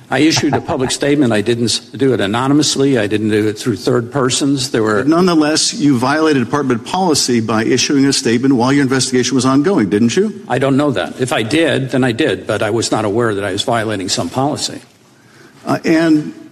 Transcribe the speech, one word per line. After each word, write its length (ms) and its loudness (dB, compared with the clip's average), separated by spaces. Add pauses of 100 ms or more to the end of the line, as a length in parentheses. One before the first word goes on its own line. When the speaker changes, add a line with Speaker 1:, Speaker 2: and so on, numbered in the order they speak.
(120)
Speaker 1:
I 60 2
issued 340 2
a 80 0
public 300 -4
statement. 420 2
I 80 2
didn't 240 0
s-, 140 -2
do 340 0
it 80 0
anonymously. 800 2
I 80 0
didn't 240 -2
do 180 2
it 100 -4
through 180 -2
third 360 -2
persons. 580 0
There 120 0
were 160 0
Speaker 2:
But 80 -2
nonetheless, 680 2
you 240 2
violated 480 2
department 400 -2
policy 560 0
by 240 0
issuing 400 2
a 80 2
statement 420 0
while 200 2
your 80 2
investigation 520 0
was 120 2
ongoing, 420 2
didn't 260 2
you? 360 -2
Speaker 1:
I 80 -2
don't 180 0
know 140 2
that. 280 -4
If 140 -4
I 100 0
did, 500 0
then 120 2
I 80 2
did, 340 -2
but 160 -2
I 60 0
was 240 -2
not 140 0
aware 300 0
that 60 -4
I 100 -4
was 100 -4
violating 480 -2
some 180 -4
policy. 540 -4 (840)
Speaker 2:
Uh, 180 -2
and 680 0